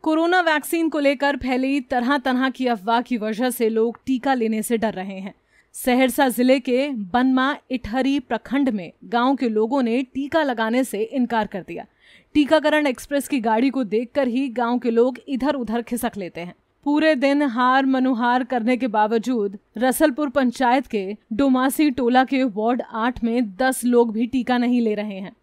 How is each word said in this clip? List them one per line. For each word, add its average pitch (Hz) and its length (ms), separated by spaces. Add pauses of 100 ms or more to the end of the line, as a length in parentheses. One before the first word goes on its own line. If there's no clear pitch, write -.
कोरोना 330 380
वैक्सीन 330 480
को 302 100
लेकर 285 360
फैली 262 460
तरह-तरह 254 680
की 254 180
अफवाह 233 340
की 240 160
वजह 220 320
से 233 200
लोग 220 360
टीका 269 280
लेने 220 300
से 233 140
डर 214 160
रहे 190 260
हैं। 190 160 (380)
सहरसा 262 560
जिले 254 300
के 262 300
बनमा 254 680 (140)
इटहरी 262 480
प्रखंड 254 500
में 190 220 (120)
गांव 240 320
के 247 140
लोगों 220 320
ने 240 220
टीका 277 400
लगाने 240 400
से 202 160
इनकार 233 480
कर 190 200
दिया। 170 180 (480)
टीकाकरण 302 540
एक्सप्रेस 277 400
की 285 120
गाड़ी 226 300
को 262 140
देखकर 233 440
ही 262 220
गांव 233 300
के 240 120
लोग 247 260 (100)
इधर-उधर 247 540
खिसक 233 360
लेते 170 240
हैं। 175 140 (280)
पूरे 311 320
दिन 277 260
हार 254 440
मनुहार 254 580
करने 247 340
के 262 100
बावजूद 214 720 (180)
रसलपुर 269 520
पंचायत 254 580
के 202 300 (160)
डोमासी 262 580
टोला 254 320
के 262 200
वार्ड 226 380 (120)
आठ 240 300
में 226 320
दस 262 300
लोग 240 280
भी 226 140
टीका 247 300
नहीं 247 240
ले 214 140
रहे 208 240
हैं। 196 240